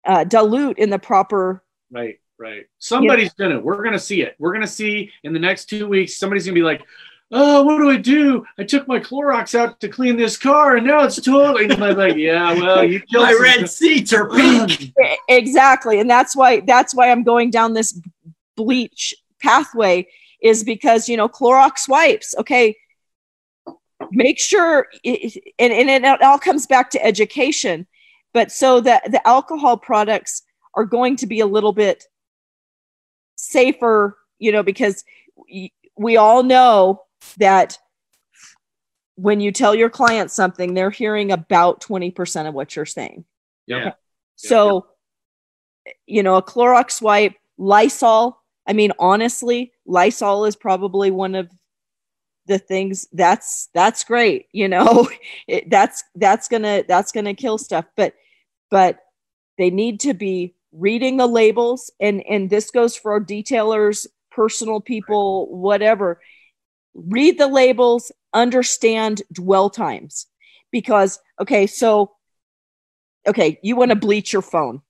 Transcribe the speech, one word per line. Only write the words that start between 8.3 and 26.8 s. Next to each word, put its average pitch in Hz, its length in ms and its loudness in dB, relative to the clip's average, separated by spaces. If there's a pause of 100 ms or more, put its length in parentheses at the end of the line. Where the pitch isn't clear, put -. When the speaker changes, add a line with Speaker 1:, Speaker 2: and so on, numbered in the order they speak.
Speaker 2:
I 196 60 -10
took 277 240 -4
my 247 120 -2
Clorox 277 540 -4
out 233 260 -2
to 208 80 -10
clean 247 280 -2
this 226 200 -2
car, 277 400 4
and 233 100 -2
now 294 180 4
it's - 160 -4
totally," 277 440 2
and 208 100 0
I'm 196 220 0
like, 185 200 0
"Yeah, 170 440 0
well, 185 240 2
you 185 160 -2
killed 233 240 0
Speaker 3:
My 226 80 4
Speaker 2:
some 233 100 4
Speaker 3:
red 254 160 6
Speaker 2:
stuff." 180 120 -4
Speaker 3:
seats 302 420 0
are 208 180 0
pink. 233 520 2
Speaker 1:
E-, 135 100 -16 (360)
exactly. 254 720 4
And 240 100 0
that's 254 240 2
why, 262 260 4
that's 247 340 2
why 247 160 4
I'm 240 120 2
going 233 280 2
down 226 240 0
this 220 240 -4 (580)
bleach 233 580 -4 (260)
pathway, 226 680 0 (320)
is 220 240 2
because, 233 440 0
you 240 100 -2
know, 214 100 0
Clorox 262 600 2
wipes, 285 500 0
okay, 240 380 0 (1300)
make 247 280 2
sure, 330 480 0 (180)
it, 240 320 -6 (220)
and, 240 140 2
and 247 180 2 (140)
it 269 180 4
all 277 160 6
comes 302 280 -2
back 262 240 2